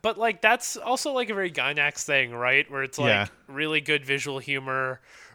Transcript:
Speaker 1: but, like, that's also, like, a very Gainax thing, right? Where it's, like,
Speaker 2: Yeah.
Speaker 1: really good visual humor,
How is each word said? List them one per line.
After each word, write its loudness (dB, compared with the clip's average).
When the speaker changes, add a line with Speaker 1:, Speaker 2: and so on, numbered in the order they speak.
Speaker 1:
but, 0
like, 0
that's 2
also, -2
like, -2
a -2
very -2
Gainax 0
thing, 2
right? 4
Where -4
it's, -6
like, 2
Speaker 2:
Yeah. 2
Speaker 1:
really -2
good 0
visual -2
humor, -4